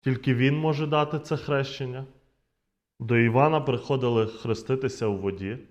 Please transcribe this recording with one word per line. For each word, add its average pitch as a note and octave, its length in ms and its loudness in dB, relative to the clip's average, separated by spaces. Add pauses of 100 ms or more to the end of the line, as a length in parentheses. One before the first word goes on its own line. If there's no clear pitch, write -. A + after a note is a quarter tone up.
Тільки C3 340 0
Він C3+ 240 4
може D#3 280 0
дати D3+ 320 0
це D3+ 180 -4
хрещення. C3+ 680 -4 (960)
До A2+ 160 2
Івана C3 440 4
приходили B2 640 0
хреститися A#2+ 800 -4
у G2+ 120 0
воді G2 400 -4 (120)